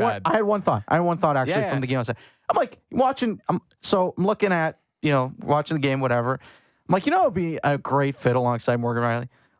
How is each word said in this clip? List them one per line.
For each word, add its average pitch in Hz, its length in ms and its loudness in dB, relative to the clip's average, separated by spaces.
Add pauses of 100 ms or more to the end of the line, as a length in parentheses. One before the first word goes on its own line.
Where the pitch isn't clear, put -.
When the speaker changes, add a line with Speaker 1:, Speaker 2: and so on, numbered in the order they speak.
Speaker 1:
one, 226 140 2
Speaker 2:
bad. 196 100 -8
Speaker 1:
I 220 100 0
had 220 80 2
one 202 200 0
thought. 117 260 0
I - 60 2
had 165 80 4
one 170 160 0
thought 156 180 2
actually 131 160 0
Speaker 2:
Yeah, 208 80 0
yeah. 196 100 -2
Speaker 1:
from 139 100 0
the 131 60 -2
game 131 140 0
on 117 40 -4
Saturday. 117 200 -6 (240)
I'm, - 80 0
like, - 240 -2 (100)
watching. 254 580 0
I'm, 180 120 -2 (220)
so 185 360 0
I'm 180 80 0
looking 208 240 0
at, 160 300 -2 (200)
you 151 120 0
know, 131 260 0
watching 147 380 -2
the 147 40 -2
game, 135 200 0
whatever. 123 340 0 (540)
I'm - 40 0
like, 185 140 0
you 285 60 2
know, 381 100 4
it'd 247 120 2
be 165 280 -4
a 143 160 0
great 139 380 0
fit 123 180 0
alongside 123 460 0
Morgan 120 240 -2
Rielly. 120 240 -2 (320)